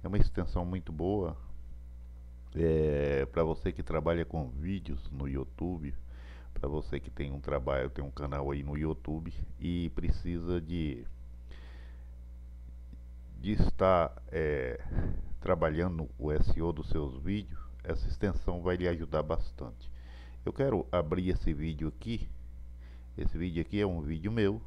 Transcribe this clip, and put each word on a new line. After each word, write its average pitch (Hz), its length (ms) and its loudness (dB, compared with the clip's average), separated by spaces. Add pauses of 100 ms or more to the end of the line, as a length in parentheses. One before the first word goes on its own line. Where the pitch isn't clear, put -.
É 85 60 -6
uma 101 100 2
extensão 87 480 6
muito 87 280 -4
boa, 85 420 0 (1200)
é, 73 720 4
pra 82 160 2
você 80 280 2
que - 120 -6
trabalha 82 420 2
com 73 240 -4
vídeos 76 640 -4
no 69 160 -4
YouTube, 71 680 -4 (600)
pra 71 120 0
você 73 320 -2
que - 120 -8
tem 71 200 -4
um 69 100 -6
trabalho, 69 480 0
tem 71 140 -6
um 69 60 -6
canal 69 400 -2
aí 71 140 -2
no 73 120 -4
YouTube 78 560 -2 (280)
e 85 320 0
precisa 85 680 0
de, 78 460 -2 (2250)
de 101 120 0
estar, 92 600 8 (180)
é, 71 500 0 (600)
trabalhando 82 800 2
o 76 140 0
S - 260 8
E 80 40 2
O 85 100 4
dos 76 180 -4
seus 67 320 2
vídeos, 98 380 -2 (240)
essa - 240 0
extensão 90 560 2
vai 90 120 4
lhe 90 120 2
ajudar 78 340 2
bastante. - 680 -2 (520)
Eu - 100 -2
quero 135 380 2
abrir 90 380 2
esse 82 240 4
vídeo 78 360 -2
aqui. - 380 -4 (880)
Esse - 220 -4
vídeo 82 240 -2
aqui 101 180 -2
é 104 60 4
um 85 160 0
vídeo 80 300 -2
meu. 110 360 2